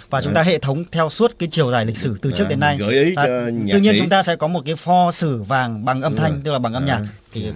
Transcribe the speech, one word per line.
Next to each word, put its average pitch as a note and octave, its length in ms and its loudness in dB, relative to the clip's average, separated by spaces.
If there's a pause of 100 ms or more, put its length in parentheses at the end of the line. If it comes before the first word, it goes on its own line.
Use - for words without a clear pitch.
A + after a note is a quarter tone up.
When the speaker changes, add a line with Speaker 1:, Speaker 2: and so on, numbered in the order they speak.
(100)
Speaker 1:
và C3+ 100 0
Speaker 2:
Dạ. C3 40 -4
Speaker 1:
chúng C#3+ 100 -2
ta D#3+ 80 4
hệ E3+ 160 2
thống C#3 340 -4
theo E3 180 0
suốt A#3+ 280 0
cái E3+ 140 -2
chiều D3 180 2
dài A#2 160 0
lịch A2 100 -4
sử A2 260 -4
từ C#3 80 0
Speaker 2:
Dạ. B2 60 -2
Speaker 1:
trước G3+ 120 2
đến C#3 120 -2
nay. D3 180 2
Speaker 2:
Gợi B2 260 2
ý F3 120 2
Speaker 1:
Và C#3+ 100 2
Speaker 2:
cho B2+ 60 0 (200)
nhạc G#2+ 220 -2
Speaker 1:
tự G3+ 60 6
nhiên G#3 120 6
Speaker 2:
sĩ. G3+ 60 4
Speaker 1:
chúng G#3 100 0
ta F#3+ 140 4
sẽ E3+ 140 0
có D#3 120 -2
một E3+ 180 -2
cái D#3 100 -4
pho F3 360 2
sử C#3 300 -2
vàng A#2 420 -2
bằng C3 180 -2
âm D3 100 0
Speaker 2:
Đúng D3 100 -2
Speaker 1:
thanh, D#3 100 0
Speaker 2:
rồi. C#3+ 120 -4
Speaker 1:
tức D3+ 80 -4
là C3+ 60 -2
bằng A#2 160 -2
âm C3 120 -2
Speaker 2:
Dạ. B2+ 120 0
Speaker 1:
nhạc. G#2 80 -6 (260)
Thì A2+ 100 -8
Speaker 3:
Dạ. G#2+ 140 -6